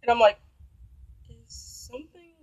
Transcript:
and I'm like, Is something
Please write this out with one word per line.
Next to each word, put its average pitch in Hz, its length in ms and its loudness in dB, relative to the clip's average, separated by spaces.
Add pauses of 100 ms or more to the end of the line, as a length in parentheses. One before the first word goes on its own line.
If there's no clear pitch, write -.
and 240 80 -2
I'm 233 80 2
like, 214 200 4 (880)
Is 233 240 -20 (360)
something 330 540 -20